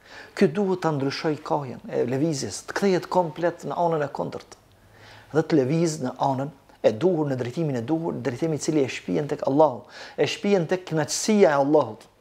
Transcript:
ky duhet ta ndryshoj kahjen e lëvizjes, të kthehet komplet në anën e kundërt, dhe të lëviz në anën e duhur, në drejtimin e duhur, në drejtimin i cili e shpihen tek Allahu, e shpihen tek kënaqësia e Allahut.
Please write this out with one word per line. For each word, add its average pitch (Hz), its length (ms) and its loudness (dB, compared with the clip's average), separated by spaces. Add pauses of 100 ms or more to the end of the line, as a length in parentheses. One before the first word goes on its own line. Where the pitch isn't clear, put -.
(380)
ky 185 160 4
duhet 185 320 0
ta 160 80 2
ndryshoj 143 420 -2 (100)
kahjen 139 440 -4
e 135 200 -2
lëvizjes, 135 580 -2
të - 120 -6
kthehet 185 340 0
komplet 170 540 -2
në 143 100 -8
anën 165 280 0
e 139 80 -8
kundërt, - 440 -8 (760)
dhe 156 100 4
të 156 180 4
lëviz 156 440 0
në 123 100 -6 (140)
anën 139 240 -4 (320)
e 113 80 4
duhur, 156 340 0
në 131 120 -2
drejtimin 127 420 -2
e 113 40 -6
duhur, 165 300 -2
në 123 100 -8
drejtimin 143 320 -2
i - 60 -12
cili 151 220 2
e 120 60 -4
shpihen - 380 -4
tek 147 200 -6
Allahu, 139 340 4 (320)
e 147 140 2
shpihen 196 400 2
tek 185 180 -2
kënaqësia 160 640 4
e 139 60 4
Allahut. 139 480 2 (160)